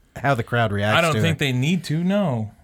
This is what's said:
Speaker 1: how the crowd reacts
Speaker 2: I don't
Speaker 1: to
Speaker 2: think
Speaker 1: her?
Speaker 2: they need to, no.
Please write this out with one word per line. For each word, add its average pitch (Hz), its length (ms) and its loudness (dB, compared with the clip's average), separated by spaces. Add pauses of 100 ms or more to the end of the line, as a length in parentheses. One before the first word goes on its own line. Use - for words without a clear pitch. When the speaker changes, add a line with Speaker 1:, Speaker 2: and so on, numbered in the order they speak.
(140)
Speaker 1:
how 139 220 0
the 113 80 -4
crowd 117 260 0
reacts 139 260 2
Speaker 2:
I 165 40 4
don't 165 160 2
Speaker 1:
to 143 40 0
Speaker 2:
think 160 200 0
Speaker 1:
her? 151 60 0
Speaker 2:
they 131 60 0
need 139 320 0
to, 160 200 -4
no. 160 480 -2 (120)